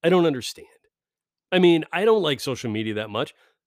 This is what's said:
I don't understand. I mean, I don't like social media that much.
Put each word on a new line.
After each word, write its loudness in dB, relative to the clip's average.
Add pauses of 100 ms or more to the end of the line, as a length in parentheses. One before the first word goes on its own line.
I 0
don't 4
understand. -6 (840)
I 2
mean, 4
I -4
don't 2
like -2
social -6
media -6
that -8
much. -6 (320)